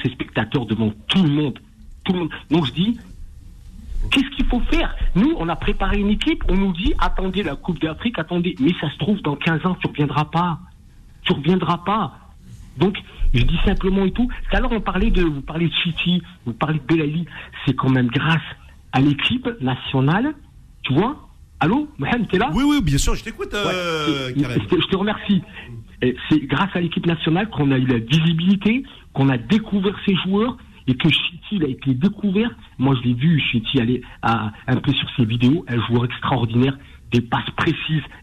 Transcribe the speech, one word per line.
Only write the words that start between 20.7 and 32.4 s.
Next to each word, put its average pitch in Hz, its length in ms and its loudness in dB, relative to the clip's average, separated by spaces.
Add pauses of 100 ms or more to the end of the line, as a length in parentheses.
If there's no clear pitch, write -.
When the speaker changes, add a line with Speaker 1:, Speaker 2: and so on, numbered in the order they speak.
Speaker 1:
tu 131 100 -2
vois. 220 360 0 (320)
Allô, 254 260 2 (100)
Mohamed, 220 320 -2
t'es 180 80 0
là ? 226 160 2
Speaker 2:
Oui, 247 140 0
oui, 294 160 2
bien 143 140 2
sûr, 214 180 2
je - 80 -8
t'écoute, 208 300 -10
Speaker 1:
Ouais, 208 120 -2
Speaker 2:
euh, 160 680 -2
Speaker 1:
c'est, 139 60 0
Speaker 2:
Karim. 120 200 0
Speaker 1:
je 104 140 -2
te, - 60 2
je - 60 -2
te - 100 -2
remercie. 202 440 0 (600)
Et 127 140 0 (140)
c'est 156 160 4
grâce 143 300 0
à 180 60 -2
l'équipe 170 240 -2
nationale 170 440 0
qu'on 139 220 0
a 131 60 2
eu 127 80 2
la 127 140 2
visibilité, 170 840 2 (300)
qu'on 135 160 4
a 131 80 2
découvert 196 580 0 (100)
ces 196 100 2 (100)
joueurs 208 320 0 (300)
et 127 80 4
que 151 140 2
Chiti, - 300 0 (140)
il 180 100 0
a 131 60 0
été 131 240 -2
découvert. 208 580 0 (260)